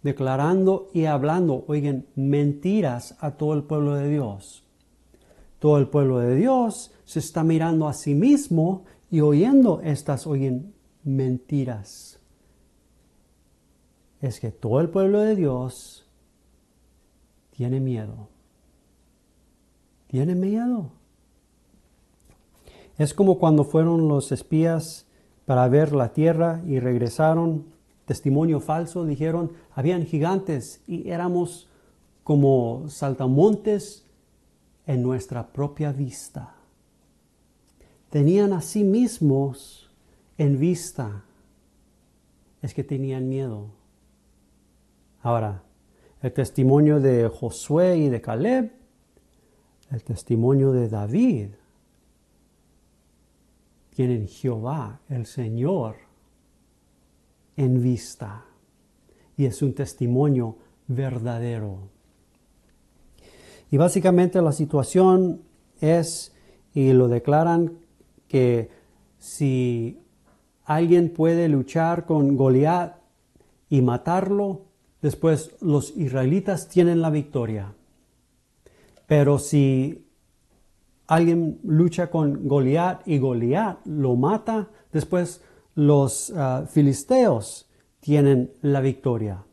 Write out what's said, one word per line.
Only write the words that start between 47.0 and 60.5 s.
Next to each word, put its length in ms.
de 280
Josué 720
y 100
de 120
Caleb, 520
el 140
testimonio 680
de 160
David, 600
tienen 380
Jehová, 800
el 180
Señor, 680
en 260
vista. 640
Y 100
es 140
un 140
testimonio 840